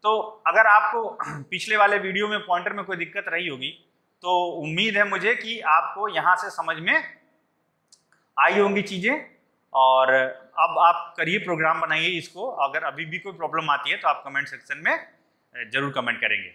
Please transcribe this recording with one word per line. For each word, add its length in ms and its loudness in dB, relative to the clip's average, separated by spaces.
तो 140 4
अगर 200 6
आपको 420 4
<clears throat> 280 -10
पिछले 260 -2
वाले 220 6
video 300 -2
में 120 -4
pointer 320 -2
में 120 -8
कोई 120 -8
दिक्कत 320 -8
रही 200 -4
होगी 220 -8
तो 160 2
उम्मीद 380 -2
है 120 2
मुझे 260 0
कि 240 -10
आपको 380 0
यहाँ 280 2
से 140 -6
समझ 280 -6
में 160 -2
आई 220 4
होंगी 260 2
चीज़ें। 420 -4
और 400 6
अब 640 0
आप 380 2
करिए, 220 -2
program 420 0
बनाइए 280 -2
इसको। 280 -10
अगर 240 -2
अभी 200 -6
भी 140 -10
कोई 140 -14
प्रॉब्लम 380 -4
आती 200 -2
है 60 0
तो 120 -2
आप 160 0
comment 240 -6
section 300 -12
में, 140 -2
अ, 800 -12
ज़रूर 200 -2
comment 280 -2
करेंगे। 340 -2